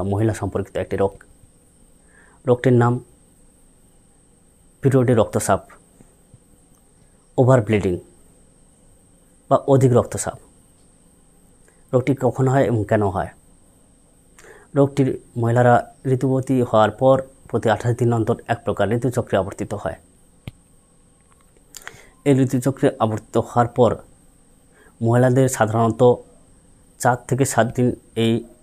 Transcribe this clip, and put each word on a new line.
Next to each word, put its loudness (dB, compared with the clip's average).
মহিলা 0
সম্পর্কিত -8
একটি -8
রোগ। -2
রোগটির 2
নাম 2
পিরিয়ডে 0
রক্তস্রাব, -2
ওভার 4
ব্লিডিং 0
বা 2
অধিক 4
রক্তস্রাব। -6
রোগটি 0
কখন 0
হয় 2
এবং 0
কেন 2
হয়? -6
রোগটির 2
মহিলারা 4
ঋতুবতী -2
হওয়ার 2
পর 4
প্রতি -4
আঠাশ -4
দিন 0
অন্তর -2
এক -4
প্রকার -2
ঋতুচক্রে -4
আবর্তিত -10
হয়। -10
এই 4
ঋতুচক্রে -2
আবর্তিত -6
হওয়ার 0
পর 4
মহিলাদের 2
সাধারণত 0
চার 0
থেকে 0
সাত 2
দিন 0
এই 2